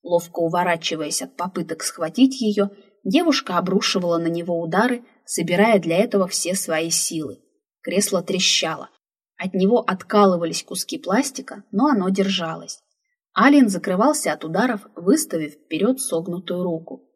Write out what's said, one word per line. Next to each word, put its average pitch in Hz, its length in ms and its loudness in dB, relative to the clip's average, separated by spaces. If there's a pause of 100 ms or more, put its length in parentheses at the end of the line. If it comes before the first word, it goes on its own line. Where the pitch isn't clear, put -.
Ловко 170 380 -2
уворачиваясь 165 800 -2
от - 140 -14
попыток 175 460 -6
схватить 240 580 0
ее, 208 300 0 (340)
девушка 262 540 2
обрушивала 180 600 0
на 170 100 -2
него 170 320 -2
удары, 208 440 0 (200)
собирая 190 540 2
для 165 200 0
этого 202 280 2
все 180 280 -4
свои 165 360 -2
силы. - 480 -4 (440)
Кресло 185 400 0
трещало. 180 680 -2 (480)
От 190 180 -8
него 202 260 4
откалывались 185 840 2
куски - 360 -8
пластика, 240 720 -4
но 220 160 2
оно 202 220 2
держалось. 190 720 -4 (540)
Алиен 254 340 8
закрывался 190 640 0
от 156 120 -6
ударов, 208 420 -2 (100)
выставив 175 560 0
вперед 214 480 -2
согнутую 180 600 -6
руку. 170 540 -8